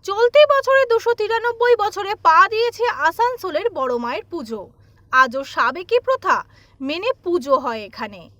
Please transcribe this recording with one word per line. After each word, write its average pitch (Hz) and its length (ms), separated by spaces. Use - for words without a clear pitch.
চলতি 480 340
বছরে 539 300
দুশো 453 280
তিরানব্বই 466 640
বছরে 403 280
পা 480 120
দিয়েছে 466 320
আসানসোলের 403 600
বড় 254 160
মায়ের 285 280
পুজো। 226 280
আজও 262 300
সাবেকি 339 520
প্রথা 494 300
মেনে 330 300
পুজো 285 300
হয় 226 240
এখানে। 202 320